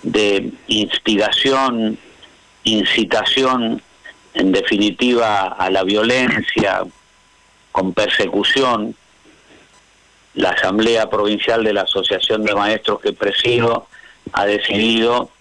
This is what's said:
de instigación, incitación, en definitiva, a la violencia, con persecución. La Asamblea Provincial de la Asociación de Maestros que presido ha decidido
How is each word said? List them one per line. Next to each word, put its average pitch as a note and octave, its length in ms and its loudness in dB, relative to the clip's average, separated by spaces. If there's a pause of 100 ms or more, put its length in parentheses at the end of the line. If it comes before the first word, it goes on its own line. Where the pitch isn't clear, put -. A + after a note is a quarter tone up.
de G2+ 480 -2 (140)
instigación, A2 1300 0 (640)
incitación, A2+ 1200 0 (500)
en F#2+ 180 0
definitiva, G#2 960 2
a F#2 200 -4
la F#2+ 140 0
violencia, A2 960 0 (920)
con F#2+ 220 -2
persecución. G#2+ 1000 0 (1400)
La - 160 0
Asamblea A2 580 2
Provincial G#2+ 560 0
de G#2+ 100 2
la G2+ 80 0
Asociación G2 600 -2
de G#2 120 -2
Maestros G#2+ 440 -2
que G2+ 140 -2
presido A#2 720 0 (480)
ha G2+ 140 0
decidido A2+ 840 0 (120)